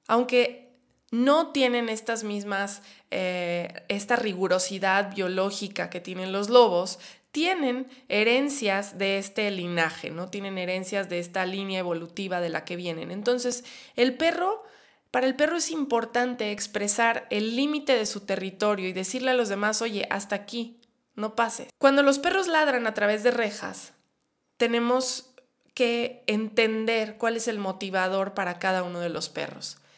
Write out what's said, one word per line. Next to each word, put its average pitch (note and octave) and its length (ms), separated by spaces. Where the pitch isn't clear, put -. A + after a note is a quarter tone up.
Aunque A#3+ 680
no C#4 440
tienen A#3+ 360
estas A3 340
mismas, G3+ 600
eh, F3 800
esta G3+ 280
rigurosidad F#3+ 1000
biológica F#3+ 760
que F3 120
tienen F#3 300
los G3+ 200
lobos, F#3+ 480
tienen D4 560
herencias G#3+ 920
de G3 180
este G3+ 320
linaje, F3 600
¿no? F3+ 180
Tienen G3 300
herencias F#3 500
de F3 80
esta F3 300
línea F#3+ 320
evolutiva F3 640
de E3+ 80
la D#3+ 140
que F3 120
vienen. E3+ 340
Entonces, A#3+ 540
el B3+ 220
perro, F4 460
para B3+ 160
el C4+ 80
perro D#4 220
es D#4+ 140
importante B3 800
expresar G#3 760
el A3 280
límite C#4+ 360
de A3 120
su G#3 160
territorio F#3+ 680
y F#3 60
decirle B3 380
a - 20
los A#3+ 160
demás, G#3 320
"Oye, G#3+ 280
hasta G3+ 260
aquí, A#3 440
no G#3+ 200
pases". A3+ 320
Cuando C#4 240
los C#4 160
perros F4+ 300
ladran D4 400
a G#3+ 60
través G#3 300
de B3 80
rejas, G#3 600
tenemos A#3+ 800
que A#3 540
entender A3 920
cuál A#3 180
es A3+ 140
el G#3+ 100
motivador F#3+ 720
para F3+ 240
cada F#3 260
uno F3+ 180
de F3 80
los D#3+ 180
perros. - 500